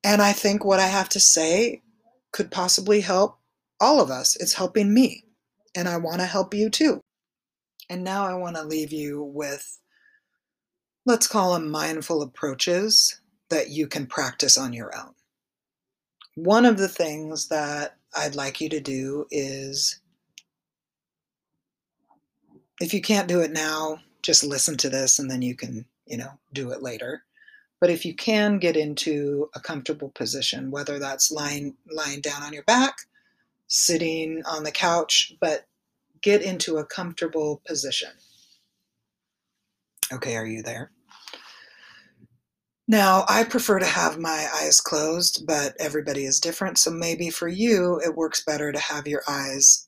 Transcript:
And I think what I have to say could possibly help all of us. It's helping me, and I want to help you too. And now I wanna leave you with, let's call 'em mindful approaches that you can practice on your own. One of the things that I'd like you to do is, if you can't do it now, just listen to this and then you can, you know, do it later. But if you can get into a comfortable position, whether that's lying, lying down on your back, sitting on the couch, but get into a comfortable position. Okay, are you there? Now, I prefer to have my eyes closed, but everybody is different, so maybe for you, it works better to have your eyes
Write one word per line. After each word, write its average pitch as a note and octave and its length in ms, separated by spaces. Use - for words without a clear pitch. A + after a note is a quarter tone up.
And G#3 180
I G3+ 100
think G3+ 320
what G3 160
I F#3+ 80
have F#3+ 220
to G3+ 100
say F3+ 600
could - 180
possibly G3 520
help F#3 360
all C4+ 200
of C3+ 80
us. C3 280
It's - 160
helping G3+ 400
me, - 320
and F3+ 120
I F3 100
want E3 240
to F#3 40
help F#3+ 280
you G#3+ 160
too. D4+ 320
And F3+ 140
now G3 220
I F#3 100
wanna F3 280
leave D3+ 300
you D3 300
with, C#3+ 560
let's A#3 220
call F#3 280
'em D#3+ 140
mindful D#3 520
approaches F3 1000
that D#3 200
you D3 180
can C#3 180
practice C3+ 520
on C3 160
your A#2 220
own. - 200
One G3+ 300
of A#3 120
the F#3+ 100
things D#3 600
that D3 500
I'd D3 200
like C#3 260
you D3+ 80
to D#3 100
do C3+ 520
is, C3+ 680
if E3+ 140
you G3 80
can't G3+ 260
do F3 140
it D#3 100
now, D#3 520
just - 220
listen C#3+ 340
to C3+ 120
this C3 300
and C3+ 100
then B2+ 120
you B2 140
can, B2 300
you A#2 120
know, A#2+ 220
do C3 180
it C3 120
later. B2 420
But F3 100
if E3+ 160
you E3+ 80
can G#3 460
get E3 180
into D3 760
a - 40
comfortable C#3+ 500
position, C3+ 600
whether C#3+ 300
that's C#3 320
lying, D3 460
lying D3 320
down C#3+ 220
on D3 100
your D3 100
back, B3+ 440
sitting D#3+ 800
on D#3 180
the D3+ 80
couch, E3+ 680
but D#3 280
get G3+ 200
into F3+ 360
a D3+ 80
comfortable D#3+ 800
position. D3 440
Okay, B2 240
are A2 100
you A2 180
there? A#2+ 280
Now, F#3+ 420
I G#3+ 140
prefer A3+ 360
to F#3 60
have E3+ 320
my D#3+ 380
eyes D#3 260
closed, D#3+ 640
but D3 340
everybody C#3+ 460
is C3 140
different, E3+ 400
so - 100
maybe E3 400
for E3+ 180
you, F3+ 560
it D#3+ 120
works D#3+ 280
better D3 280
to C#3+ 80
have D3 280
your D3 200
eyes C#3 600